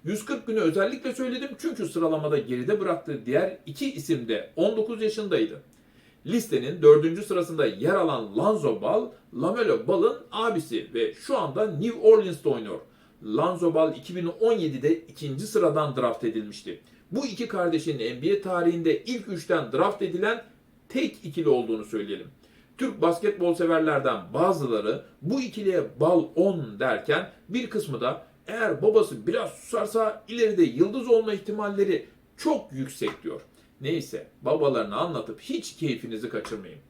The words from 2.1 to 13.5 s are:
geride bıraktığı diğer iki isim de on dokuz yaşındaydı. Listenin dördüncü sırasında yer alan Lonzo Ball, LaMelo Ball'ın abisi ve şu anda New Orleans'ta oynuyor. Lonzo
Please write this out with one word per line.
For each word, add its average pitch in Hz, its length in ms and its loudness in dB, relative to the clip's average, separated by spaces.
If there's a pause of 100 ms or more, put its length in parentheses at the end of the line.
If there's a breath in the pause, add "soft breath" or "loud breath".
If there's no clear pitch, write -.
geride 127 420 -2
bıraktığı 165 460 -4
diğer 160 400 0
iki 269 280 -6
isim 135 340 -4
de 107 280 -4
on 214 220 2
dokuz 220 240 -4
yaşındaydı. 180 600 -2 (640 soft breath)
Listenin 156 560 -2
dördüncü 156 420 8
sırasında 165 420 -2
yer 135 280 0
alan 120 440 0
Lonzo 147 440 2
Ball, 165 280 0 (240 loud breath)
LaMelo 185 540 0
Ball'ın - 300 2 (140)
abisi 185 600 -4
ve 113 200 -2
şu - 240 -4
anda 180 340 -2
New 220 280 -4
Orleans'ta 208 500 8
oynuyor. 110 300 -4 (440 soft breath)
Lonzo 165 500 0